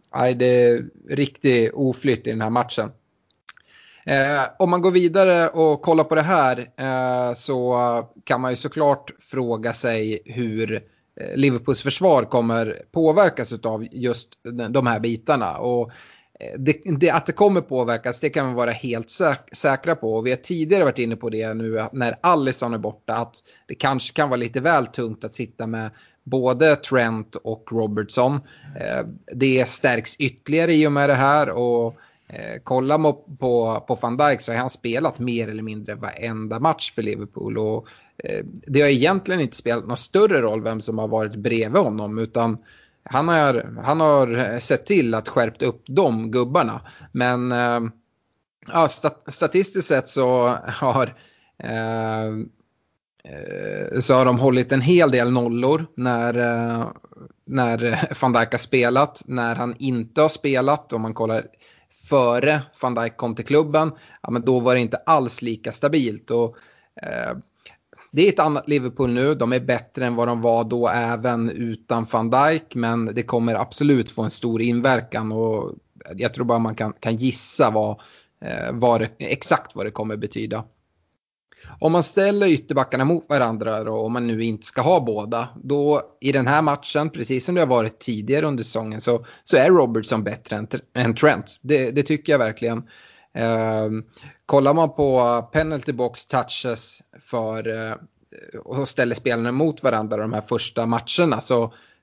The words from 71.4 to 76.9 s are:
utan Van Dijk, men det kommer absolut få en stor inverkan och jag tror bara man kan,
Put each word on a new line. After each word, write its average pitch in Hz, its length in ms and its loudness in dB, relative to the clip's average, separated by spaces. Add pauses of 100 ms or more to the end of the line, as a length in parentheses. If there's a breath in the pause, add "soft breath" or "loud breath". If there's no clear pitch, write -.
utan 117 640 -4
Van 113 180 0
Dijk, 151 440 2
men 117 300 -2 (100)
det 120 80 -2
kommer 117 320 0
absolut 127 560 2
få 117 120 -6
en 107 80 -2
stor 113 320 -4
inverkan 120 720 0
och 110 420 -4 (420)
jag 120 180 -2
tror 131 100 -4
bara 117 140 2
man 110 160 -2
kan, 110 180 -6